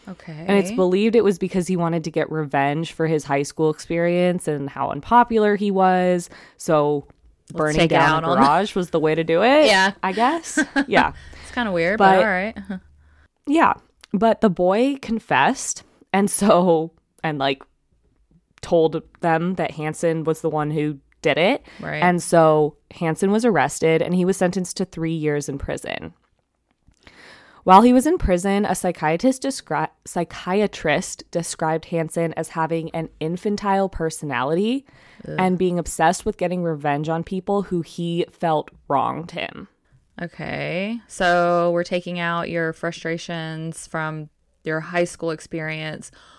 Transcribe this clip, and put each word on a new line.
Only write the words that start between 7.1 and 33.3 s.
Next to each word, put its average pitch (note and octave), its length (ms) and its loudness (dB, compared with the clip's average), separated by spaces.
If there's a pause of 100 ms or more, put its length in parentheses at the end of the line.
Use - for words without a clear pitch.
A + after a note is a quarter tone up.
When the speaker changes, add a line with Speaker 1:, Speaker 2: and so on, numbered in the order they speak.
Speaker 1:
Let's E3+ 60 -10
Speaker 2:
burning D3+ 200 0
Speaker 1:
take E3 140 4
it - 40 2
Speaker 2:
down D#3 300 4
Speaker 1:
out E3 40 -2
Speaker 2:
a - 40 0
Speaker 1:
on F3 40 2
Speaker 2:
garage D#3+ 380 2
was F3+ 140 -2
the E3 100 0
way D#3 160 2
to D#3+ 80 -2
do E3 200 2
it, C#4+ 240 6
Speaker 1:
Yeah. G3 340 4
Speaker 2:
I F#3+ 120 -4
guess. D4 460 -2 (140)
Speaker 1:
<laughs> C#4 140 -2
Speaker 2:
Yeah. F3 260 0 (300)
Speaker 1:
It's - 100 -20
kinda A3+ 180 -4
weird, F3 280 0
Speaker 2:
But F#3+ 180 6
Speaker 1:
but - 80 6
all G#3 60 0
right. F#3+ 260 -4
<laughs> F#3+ 220 -10 (680)
Speaker 2:
Yeah. C#4+ 280 4 (400)
But G#3+ 280 2
the A3 80 6
boy G#3 520 2
confessed G#3 840 0 (300)
and G3 180 2
so, F3 600 4 (320)
and, D3+ 160 -4
like, C#3 220 -2 (1000)
told D#3+ 420 2 (180)
them E3+ 340 0
that E3 160 -4
Hansen D#3 520 -4
was D#3+ 180 -2
the E3 80 -2
one D3+ 220 -2
who D3+ 280 -4 (220)
did C#3+ 160 0
it. G3+ 240 2 (200)
Speaker 1:
Right. D3+ 220 -6
Speaker 2:
And F3 200 2
so D#3 540 4 (140)
Hansen E3+ 400 -2
was A3 120 2
arrested D#3+ 580 2
and F3 140 -2
he F3+ 80 2
was F#3+ 140 0
sentenced F3+ 400 -2
to F#3 80 -2
three E3 280 -6
years D3+ 360 -2
in C3+ 80 -8
prison. - 560 -10 (1500)
While F#3 160 10
he B3 120 8
was B3+ 120 4
in E4 120 2
prison, G3 480 0
a F#3 100 -2
psychiatrist F3 680 0
descri-, D#3+ 460 -4 (160)
psychiatrist F3+ 1300 -2
described E3 540 -4
Hansen E3 480 -4
as D#3+ 160 -6
having D#3+ 420 -4
an E3 180 -6 (100)
infantile G3 720 -2